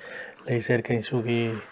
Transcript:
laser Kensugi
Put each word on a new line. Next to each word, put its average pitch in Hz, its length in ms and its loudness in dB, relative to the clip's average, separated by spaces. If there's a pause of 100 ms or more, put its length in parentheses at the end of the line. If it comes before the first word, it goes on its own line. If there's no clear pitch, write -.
(460)
laser 120 360 2
Kensugi 117 720 0 (160)